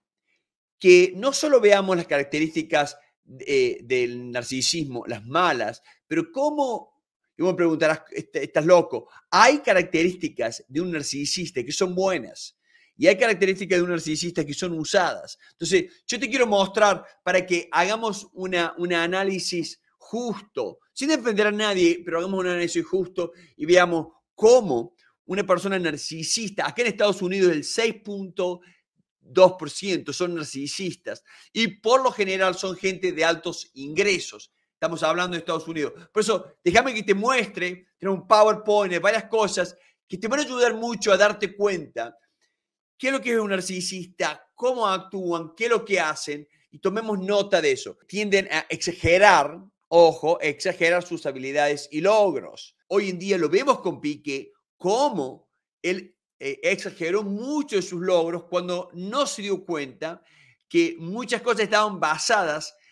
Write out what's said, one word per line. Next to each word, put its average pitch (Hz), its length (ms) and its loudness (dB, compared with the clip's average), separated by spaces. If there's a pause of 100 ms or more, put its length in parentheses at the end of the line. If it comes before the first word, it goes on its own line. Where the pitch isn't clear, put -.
(760)
que 180 380 8
no 254 180 -2
solo 294 260 4
veamos 196 380 4
las 170 80 -4
características, 151 880 -2 (440)
eh, 131 420 2
del 123 480 -2
narcisismo, 127 800 -6
las 110 180 -10
malas, 131 560 -2 (240)
pero 160 260 -4
cómo, 277 680 -2 (340)
y - 60 -8
vos 180 120 2
me 165 40 -8
preguntarás, 160 540 2
"Est-, - 240 -10
estás 151 320 -2
loco". 165 420 4 (220)
Hay 233 260 8
características 180 1120 0
de 139 140 -4
un 180 100 -4
narcisista 143 720 -6
que 123 80 -10
son 180 240 -2
buenas 180 640 -4 (360)
y 151 120 0
hay 196 100 8
características 190 600 0
de 175 40 2
un 180 60 -2
narcisista 160 560 -4
que 143 80 -8
son 170 240 -6
usadas. 151 600 -2 (140)
Entonces, 175 520 -2
yo 240 140 -6
te 262 100 -4
quiero 254 160 2
mostrar 196 580 2 (200)
para 180 200 2
que 175 280 -2
hagamos 202 600 -2
una, 180 440 -4
un 175 160 -4
análisis 175 880 -4 (160)
justo, 202 800 -8 (160)
sin 277 160 -4
defender 220 380 2
a 208 40 0
nadie, 185 540 2
pero 170 140 -4
hagamos 190 200 -4
un 185 60 -2
análisis 175 400 -2
justo 180 460 -4 (260)
y 151 80 -10
veamos 175 440 4 (260)
cómo 202 580 4 (320)
una 190 180 -2
persona 190 360 0
narcisista, 160 880 -6
acá 185 160 -4
en 233 60 0
Estados 202 340 0
Unidos 185 280 2
el 151 120 -2
seis 226 320 -2 (100)
punto 185 560 -6 (580)
dos 180 340 6
por 156 180 -12
ciento 165 420 -6
son 175 220 -4
narcisistas 143 880 -10 (280)
y 220 280 -2
por 254 240 4
lo 254 80 0
general 190 420 0
son 185 220 -6
gente 185 360 -4
de 156 140 0
altos 165 480 -4
ingresos. 151 800 -4 (180)
Estamos 160 300 -6
hablando 175 320 -2
de 170 60 -6
Estados 160 280 -6
Unidos. 156 260 -6 (200)
Por 214 80 0
eso, 208 420 -2
déjame 226 300 2
que 220 80 -6
te 202 140 2
muestre, 196 720 -4 (100)
tiene 196 160 -4
un 180 140 -8
PowerPoint, 214 760 4
varias 214 220 0
cosas 214 520 -2 (320)
que 185 120 -12
te 220 80 -6
van 277 140 -2
a - 20 0
ayudar 240 320 0
mucho 226 360 -2
a 190 60 6
darte 208 380 2
cuenta 160 600 -4 (800)
qué 254 120 -8
es 269 60 -2
lo 269 60 -2
que 233 140 -4
es 226 60 2
un 208 100 -2
narcisista, 185 1040 -6
cómo 247 340 -2
actúan, 175 720 -4
qué 226 80 -4
es 240 40 0
lo 226 140 0
que 190 160 0
hacen, 151 480 -6 (240)
y - 80 -20
tomemos 208 400 -2
nota 196 420 2
de 143 120 4
eso. 110 240 -8 (100)
Tienden 196 420 0
a 156 200 -2
exagerar, 170 920 4 (300)
ojo, 165 500 6
exagerar 170 640 0
sus 170 220 -10
habilidades 143 640 -2
y 151 80 -6
logros. 180 800 0 (100)
Hoy 202 220 0
en 180 100 -6
día 190 180 0
lo 175 120 0
vemos 247 320 2
con 156 180 -6
Piqué, 147 540 -8 (240)
cómo 202 720 -2 (320)
él, 185 340 -6 (240)
eh, 135 240 -10
exageró 180 600 -2
mucho 247 520 -4
de 185 60 0
sus 180 180 -8
logros 170 460 0
cuando 180 480 -6
no 208 320 -4
se - 160 -8
dio 196 240 -4
cuenta 156 580 -8 (460)
que 165 280 2
muchas 214 440 -6
cosas 220 200 0
estaban 208 380 0
basadas 156 760 -2 (180)